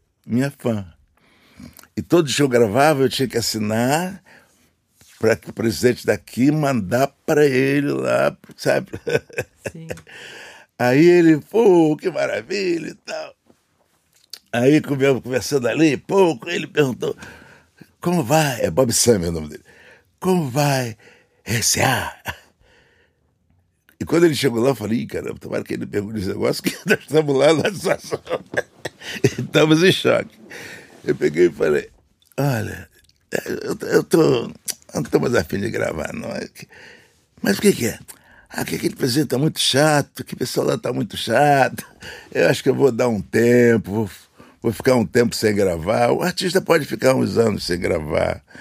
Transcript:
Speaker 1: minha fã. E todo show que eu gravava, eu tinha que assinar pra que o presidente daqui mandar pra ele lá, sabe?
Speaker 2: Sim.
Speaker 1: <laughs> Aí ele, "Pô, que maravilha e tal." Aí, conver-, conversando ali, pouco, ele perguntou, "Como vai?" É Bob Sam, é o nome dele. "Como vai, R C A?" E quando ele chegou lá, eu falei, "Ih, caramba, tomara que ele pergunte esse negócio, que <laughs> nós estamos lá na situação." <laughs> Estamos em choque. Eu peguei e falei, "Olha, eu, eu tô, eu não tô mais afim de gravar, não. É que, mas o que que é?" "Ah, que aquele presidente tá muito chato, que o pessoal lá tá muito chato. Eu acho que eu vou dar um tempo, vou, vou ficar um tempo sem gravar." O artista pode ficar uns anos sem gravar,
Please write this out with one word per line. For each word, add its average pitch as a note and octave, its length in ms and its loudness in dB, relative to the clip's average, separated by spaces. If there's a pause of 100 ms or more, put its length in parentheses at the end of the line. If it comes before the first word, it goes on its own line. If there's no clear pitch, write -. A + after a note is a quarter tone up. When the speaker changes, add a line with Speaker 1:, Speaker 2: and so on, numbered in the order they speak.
(260)
Speaker 1:
minha C3 320 -2
fã. G#2+ 280 -4 (1120)
E - 40 -6
todo E3 280 2
show C#3 200 0
que A#2+ 60 -2
eu A#2+ 40 6
gravava, C3+ 420 4
eu B2+ 80 2
tinha C3 180 -2
que A2+ 100 -6
assinar A#2 840 -2 (1000)
pra A2 160 4
que - 140 -18
o A#2 40 -16
presidente A2+ 520 0
daqui A2+ 460 0
mandar C3 560 0 (180)
pra D3+ 200 4
ele C#3 460 0
lá, C3 460 0 (200)
sabe? C3+ 340 -2 (800)
Speaker 2:
Sim. E3 160 -20 (480)
Speaker 1:
<laughs> - 420 -20
Aí B2+ 280 4
ele, E3+ 340 6
"Pô, F3 560 4
que D3+ 160 -6
maravilha C#3+ 760 -4
e - 60 -16
tal." D#3 380 -14 (1160)
Aí, C3+ 300 4
conver-, C3+ 400 0
conversando B2 460 -2
ali, C3+ 300 2
pouco, E3+ 520 0
ele E3+ 180 -6
perguntou, - 480 -2 (840)
"Como F3 220 0
vai?" C#3+ 380 0
É - 80 0
Bob A#2+ 240 2
Sam, G#2+ 300 2
é E2 60 -2
o - 20 -4
nome D#2+ 180 -6
dele. - 140 -16 (560)
"Como F3+ 300 0
vai, C3 480 -2 (480)
R A2+ 180 -4
C - 180 0
A?" A#2 320 -2 (1800)
E - 60 -8
quando E3+ 220 4
ele D#3 100 4
chegou A#2 260 0
lá, C3+ 100 2
eu C3 40 0
falei, G#2+ 240 -4
"Ih, - 80 -8
caramba, C#2 320 -10
tomara - 240 -8
que - 100 -10
ele F#2+ 120 -8
pergunte G#2 340 -6
esse F#2 80 -4
negócio, G#2+ 340 -4
que - 180 -6
<laughs> - 60 -20
nós G3 140 0
estamos C#3+ 380 0
lá C#3+ 160 4
na G3 200 -2
situação." - 480 -6 (540)
<laughs> - 480 -14
Estamos D#3 580 2
em F#3 120 6
choque. - 440 -2 (680)
Eu - 100 0
peguei D#2 320 2
e - 40 2
falei, C3+ 380 -2 (480)
"Olha, G#2 520 -4 (760)
eu, - 140 -6 (120)
eu - 140 2
tô, E3+ 180 2 (260)
eu - 60 -14 (400)
não - 100 -4
tô - 160 -2
mais B2+ 160 -2
afim G2+ 240 -2
de A2 100 -4
gravar, G#2+ 440 -6
não. - 180 -10
É - 160 -10
que, - 200 -20 (760)
mas G3 160 -2
o - 40 -8
que G3+ 100 4
que A#2+ 160 -2
é?" - 120 -6 (500)
"Ah, - 160 -6
que E2 100 -8
aquele - 200 -6
presidente C3+ 340 -2
tá A#2+ 80 -2
muito D3+ 220 0
chato, D3 640 2
que - 100 -12
o - 40 -14
pessoal C3 300 -2
lá C#3+ 100 0
tá A#2 140 -6
muito C3 240 -6
chato. B2+ 680 2 (480)
Eu - 160 4
acho C#3+ 140 0
que C#3 60 2
eu B2+ 60 2
vou C3 160 4
dar A#2+ 160 0
um G#2+ 140 -2
tempo, A#2 720 4
vou, G#2 180 -4 (520)
vou A#2 120 -2
ficar B2+ 220 2
um A2+ 100 2
tempo A#2+ 300 0
sem G#2+ 200 0
gravar." G2 560 0
O - 100 0
artista F3+ 400 -2
pode E3 240 2
ficar C3 300 2
uns G#2+ 220 -2
anos A2 280 0
sem F2+ 140 -4
gravar, F2 640 -2 (180)